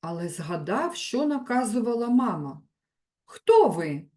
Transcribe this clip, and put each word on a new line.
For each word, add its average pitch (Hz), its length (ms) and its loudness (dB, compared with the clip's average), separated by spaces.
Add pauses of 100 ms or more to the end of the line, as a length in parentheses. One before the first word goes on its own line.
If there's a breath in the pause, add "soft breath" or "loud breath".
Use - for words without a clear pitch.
але 170 280 -6
згадав, 175 640 -4
що - 300 -2
наказувала 240 840 -2
мама. 185 520 0 (640)
«Хто 427 440 6
ви?» 156 360 -4 (120)